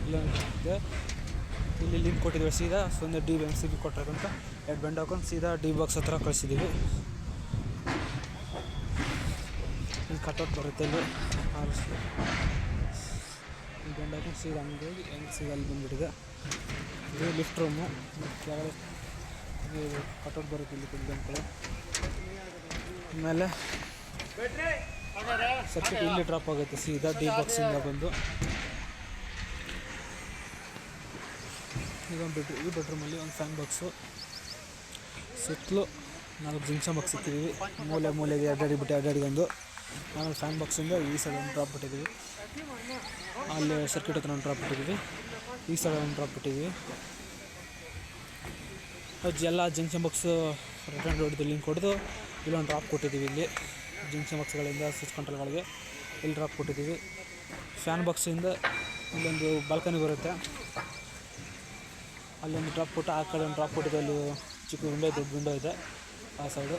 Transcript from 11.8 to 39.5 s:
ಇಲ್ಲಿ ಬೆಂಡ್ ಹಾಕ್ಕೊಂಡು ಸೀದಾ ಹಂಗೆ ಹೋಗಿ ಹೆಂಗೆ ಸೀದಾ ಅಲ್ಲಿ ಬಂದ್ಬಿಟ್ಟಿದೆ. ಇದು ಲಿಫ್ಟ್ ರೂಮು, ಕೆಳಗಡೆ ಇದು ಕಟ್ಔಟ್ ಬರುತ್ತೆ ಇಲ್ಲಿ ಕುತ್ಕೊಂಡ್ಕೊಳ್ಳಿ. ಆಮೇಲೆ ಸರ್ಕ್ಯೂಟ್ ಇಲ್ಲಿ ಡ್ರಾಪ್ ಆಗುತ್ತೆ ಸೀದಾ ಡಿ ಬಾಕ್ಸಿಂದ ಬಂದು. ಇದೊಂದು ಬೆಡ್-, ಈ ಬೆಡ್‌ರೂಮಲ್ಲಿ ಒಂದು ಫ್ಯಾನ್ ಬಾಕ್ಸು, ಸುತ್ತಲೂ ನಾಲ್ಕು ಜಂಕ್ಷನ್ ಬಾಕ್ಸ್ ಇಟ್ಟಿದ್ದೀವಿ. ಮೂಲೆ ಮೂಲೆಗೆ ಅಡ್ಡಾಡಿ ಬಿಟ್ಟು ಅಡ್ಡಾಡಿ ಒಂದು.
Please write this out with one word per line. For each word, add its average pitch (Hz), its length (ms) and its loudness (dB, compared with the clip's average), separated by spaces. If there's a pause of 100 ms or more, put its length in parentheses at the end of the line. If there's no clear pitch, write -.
ಇಲ್ಲಿ 151 160 -6
ಬೆಂಡ್ 151 160 -2
ಹಾಕ್ಕೊಂಡು 156 280 -4
ಸೀದಾ 151 200 -2
ಹಂಗೆ 147 260 -6
ಹೋಗಿ 180 140 -6
ಹೆಂಗೆ 147 360 -8
ಸೀದಾ 143 140 -2
ಅಲ್ಲಿ 143 180 0
ಬಂದ್ಬಿಟ್ಟಿದೆ. 139 380 0 (1080)
ಇದು 160 200 2
ಲಿಫ್ಟ್ 160 220 0
ರೂಮು, 160 280 2 (580)
ಕೆಳಗಡೆ 156 280 -2 (1120)
ಇದು 143 140 -2 (240)
ಕಟ್ಔಟ್ 147 280 -4
ಬರುತ್ತೆ 143 240 -4
ಇಲ್ಲಿ 139 160 -6
ಕುತ್ಕೊಂಡ್ಕೊಳ್ಳಿ. 139 500 -2 (1800)
ಆಮೇಲೆ 160 280 4 (2250)
ಸರ್ಕ್ಯೂಟ್ - 340 2
ಇಲ್ಲಿ 180 140 6
ಡ್ರಾಪ್ 160 260 2
ಆಗುತ್ತೆ 143 280 2
ಸೀದಾ 151 340 2 (100)
ಡಿ 156 80 4 (100)
ಬಾಕ್ಸಿಂದ 220 380 4 (100)
ಬಂದು. 143 220 0 (4000)
ಇದೊಂದು 160 200 0
ಬೆಡ್-, 147 320 0
ಈ - 80 2
ಬೆಡ್‌ರೂಮಲ್ಲಿ 151 480 -2
ಒಂದು 156 160 -6
ಫ್ಯಾನ್ 156 200 -2
ಬಾಕ್ಸು, 147 280 -2 (1600)
ಸುತ್ತಲೂ 185 360 2 (640)
ನಾಲ್ಕು 147 240 -2
ಜಂಕ್ಷನ್ 151 280 2
ಬಾಕ್ಸ್ 143 200 2
ಇಟ್ಟಿದ್ದೀವಿ. 147 340 0 (380)
ಮೂಲೆ 156 300 4
ಮೂಲೆಗೆ 147 340 6
ಅಡ್ಡಾಡಿ 147 280 6
ಬಿಟ್ಟು 143 180 2
ಅಡ್ಡಾಡಿ 143 220 6 (100)
ಒಂದು. 151 140 6 (720)